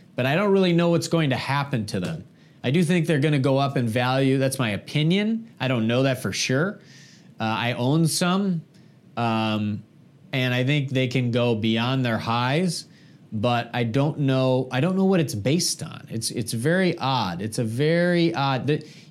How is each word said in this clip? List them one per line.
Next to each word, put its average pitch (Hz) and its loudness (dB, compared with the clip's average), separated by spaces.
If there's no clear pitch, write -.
but - -2
I - 0
don't 202 2
really 185 4
know 170 4
what's 170 0
going 160 2
to 120 0
happen 131 -2
to 98 -4
them. 82 -6
I 120 -2
do 170 4
think 165 2
they're 160 2
gonna 151 2
go 135 2
up 139 0
in 120 0
value. 127 2
That's 135 0
my 113 0
opinion. 190 0
I 131 -2
don't 117 0
know 120 2
that 135 0
for 101 -4
sure. 160 -2
Uh, 113 -2
I 110 -2
own 139 2
some, 180 0
um, 107 0
and 127 0
I 127 0
think 139 0
they 127 0
can 123 0
go 120 2
beyond 117 0
their 113 0
highs, 131 -2
but 117 0
I 120 0
don't 139 0
know, 131 2
I 127 -2
don't 185 0
know 190 2
what 190 4
it's 139 0
based 127 -2
on. - -12
It's, - -6
it's - -6
very 165 0
odd. 104 -2
It's 110 -6
a 123 0
very 165 2
odd, 135 -2
the, 151 0